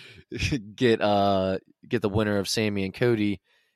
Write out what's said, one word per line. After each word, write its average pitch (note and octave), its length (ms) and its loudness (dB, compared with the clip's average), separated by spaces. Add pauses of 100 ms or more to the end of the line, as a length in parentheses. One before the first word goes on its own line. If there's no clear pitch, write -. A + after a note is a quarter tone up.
(320)
<laughs> G#2+ 440 -6
get, A#2 260 2
uh, G2 560 2 (300)
get A#2 140 -2
the G#2+ 80 -2
winner G#2 280 0
of G2 100 -2
Sammy G#2 380 -2
and F#2+ 80 -6
Cody. G#2+ 480 0 (340)